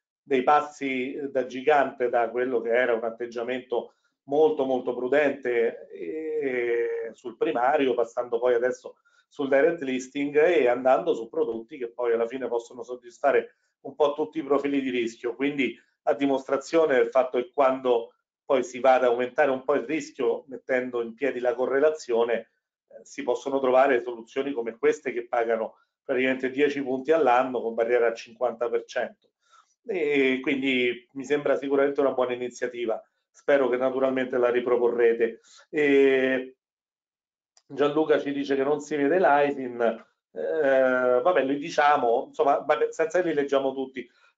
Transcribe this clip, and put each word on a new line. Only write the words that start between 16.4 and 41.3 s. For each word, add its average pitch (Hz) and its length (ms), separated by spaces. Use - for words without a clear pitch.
del 117 140
fatto 127 280
che 123 140
quando 131 640
poi 131 180
si 127 160
va 127 160
ad 127 100
aumentare 123 460
un 131 140
po' 147 100
il 127 100
rischio 135 640
mettendo 123 540
in 113 120
piedi 127 260
la 123 140
correlazione, 120 960
eh, - 140
si - 200
possono 135 360
trovare 127 440
soluzioni 123 500
come 113 240
queste 147 360
che 117 140
pagano 113 520
praticamente 131 460
dieci 139 320
punti 131 300
all'anno 127 480
con 113 140
barriera 117 320
al 113 80
cinquanta 117 540
per 117 160
cento. - 460
E 147 580
quindi 131 720
mi 135 120
sembra 143 320
sicuramente 139 440
una 131 120
buona 127 220
iniziativa. 120 680
Spero 139 380
che 123 80
naturalmente 131 600
la 120 140
riproporrete. 117 880
E 135 840
Gianluca 147 540
ci 139 120
dice 139 220
che 135 80
non 143 180
si - 160
vede 143 220
l'isin. 139 640
Eh, 131 840
vabbè, 139 240